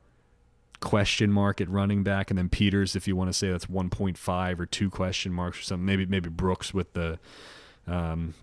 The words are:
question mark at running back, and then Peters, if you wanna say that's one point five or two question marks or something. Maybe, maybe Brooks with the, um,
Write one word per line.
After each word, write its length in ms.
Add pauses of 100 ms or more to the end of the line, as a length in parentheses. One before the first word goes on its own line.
(800)
question 500
mark 300
at 80
running 340
back, 280
and 80
then 100
Peters, 480
if 100
you 100
wanna 160
say 180
that's 180
one 220
point 280
five 420
or 60
two 240
question 420
marks 280
or 20
something. 240
Maybe, 180
maybe 240
Brooks 460
with 200
the, 240 (720)
um, 540